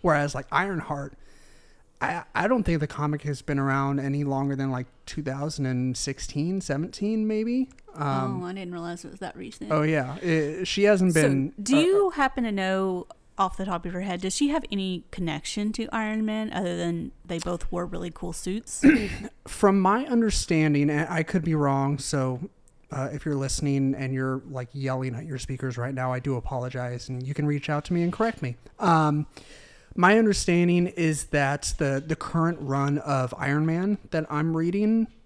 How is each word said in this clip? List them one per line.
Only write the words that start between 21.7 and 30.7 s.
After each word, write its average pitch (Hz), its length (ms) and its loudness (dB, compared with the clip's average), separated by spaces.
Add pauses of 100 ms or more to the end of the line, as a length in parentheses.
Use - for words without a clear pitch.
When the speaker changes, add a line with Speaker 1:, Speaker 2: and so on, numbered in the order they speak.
Speaker 1:
so, 131 420 -2 (500)
uh, 135 220 -4
if 147 140 -8
you're 147 80 0
listening 135 600 0
and 131 200 -4
you're, 131 260 -2 (100)
like, 127 220 -8
yelling 131 420 -4
at 156 120 -8
your 143 120 -8
speakers 127 380 -6
right 123 180 -4
now, 127 200 -2
I 127 40 -4
do 131 180 -2
apologize, 123 720 -6
and 127 160 -6
you 143 80 -6
can 147 120 -2
reach 147 220 -2
out 147 180 -2
to 185 60 -2
me 175 100 2
and 175 100 2
correct 220 280 -2
me. 123 160 -6 (220)
Um, 156 480 4 (680)
my 190 240 6
understanding 175 680 4